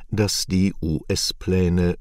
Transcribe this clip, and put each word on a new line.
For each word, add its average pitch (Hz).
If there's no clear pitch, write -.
dass 104
die 92
U-S-Pläne 87